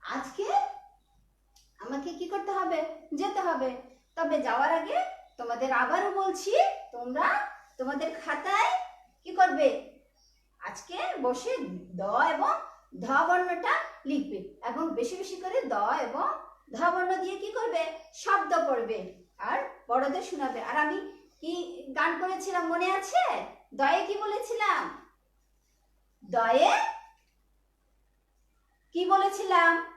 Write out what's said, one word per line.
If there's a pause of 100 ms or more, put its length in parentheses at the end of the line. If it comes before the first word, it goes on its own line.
(160)
আজকে (1400)
আমাকে (100)
কি
করতে
হবে? (340)
যেতে
হবে। (460)
তবে (120)
যাওয়ার
আগে (400)
তোমাদের
আবারও
বলছি, (380)
তোমরা (500)
তোমাদের (120)
খাতায় (520)
কি
করবে? (920)
আজকে (240)
বসে (460)
দ (320)
এবং (500)
ধ (200)
বর্ণটা (320)
লিখবে (300)
এবং (140)
বেশি
বেশি
করে (160)
দ (320)
এবং (480)
ধ (140)
বর্ণ (120)
দিয়ে
কি
করবে? (300)
শব্দ (160)
পড়বে (380)
আর (300)
বড়দের
শোনাবে।
আর
আমি (440)
কি (420)
গান (100)
করেছিলাম
মনে
আছে? (500)
দয়ে
কি
বলেছিলাম? (1400)
দয়ে (2250)
কি
বলেছিলাম? (260)